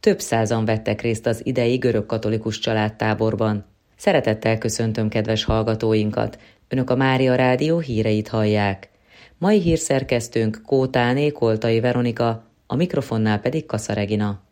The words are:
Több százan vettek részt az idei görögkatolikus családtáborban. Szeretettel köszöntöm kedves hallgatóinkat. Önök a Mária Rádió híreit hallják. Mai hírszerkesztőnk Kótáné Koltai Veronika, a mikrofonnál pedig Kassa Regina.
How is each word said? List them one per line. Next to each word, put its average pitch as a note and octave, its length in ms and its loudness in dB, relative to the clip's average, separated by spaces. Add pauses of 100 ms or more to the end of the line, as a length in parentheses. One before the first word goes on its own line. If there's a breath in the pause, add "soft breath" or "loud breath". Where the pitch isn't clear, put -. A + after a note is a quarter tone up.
Több G3 200 2
százan A2+ 440 0
vettek A2 380 -2
részt A2+ 240 -2
az A2+ 200 -2
idei B2 300 2
görögkatolikus A2 800 -2
családtáborban. G#2+ 1040 -2 (320)
Szeretettel A2+ 640 0
köszöntöm A2 500 -2
kedves A2 360 -2
hallgatóinkat. A2 960 0 (300 loud breath)
Önök B2+ 220 -2
a B2+ 60 2
Mária C3 380 2
Rádió C3 440 2
híreit A2 500 0
hallják. G#2 600 0 (500 loud breath)
Mai G3+ 220 4
hírszerkesztőnk C3 1040 0
Kótáné C3 640 2
Koltai A2+ 500 0
Veronika, A#2+ 640 0 (220)
a - 80 -6
mikrofonnál A#2 640 0
pedig - 280 -4
Kassa - 260 -6
Regina. G#2 600 -2